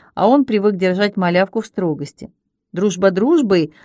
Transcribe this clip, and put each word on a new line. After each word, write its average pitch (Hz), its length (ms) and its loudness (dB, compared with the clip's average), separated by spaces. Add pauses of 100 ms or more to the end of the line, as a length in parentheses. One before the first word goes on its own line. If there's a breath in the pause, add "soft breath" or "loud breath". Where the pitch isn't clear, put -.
(140 soft breath)
а 202 140 0
он 269 160 4
привык 208 320 0
держать 190 400 0
малявку 185 440 0
в 214 60 -12
строгости. 156 640 -8 (400)
Дружба 185 380 0
дружбой, 190 640 0 (100)